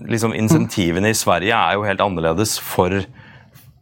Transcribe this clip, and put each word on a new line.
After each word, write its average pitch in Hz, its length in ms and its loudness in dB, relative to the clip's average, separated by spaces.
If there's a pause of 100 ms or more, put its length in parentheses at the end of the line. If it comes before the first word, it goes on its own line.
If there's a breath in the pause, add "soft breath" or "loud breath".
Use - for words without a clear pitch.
liksom, 113 280 0
insentivene 104 720 0
i 110 80 2
Sverige 95 380 2
er 90 180 2
jo 104 100 -2
helt 98 160 -2
annerledes 92 600 0
for, 95 420 0 (800 loud breath)